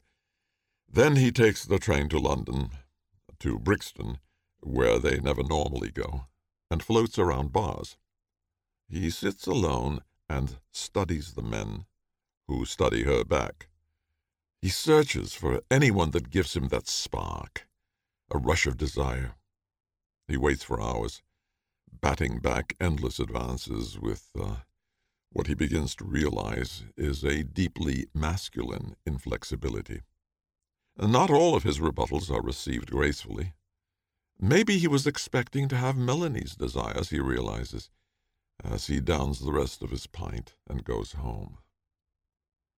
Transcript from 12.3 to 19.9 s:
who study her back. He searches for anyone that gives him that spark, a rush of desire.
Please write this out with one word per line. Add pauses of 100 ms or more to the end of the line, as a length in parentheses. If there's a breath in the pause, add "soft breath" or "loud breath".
who
study
her
back. (960)
He
searches
for (100)
anyone
that
gives
him
that
spark, (600)
a
rush
of
desire. (920)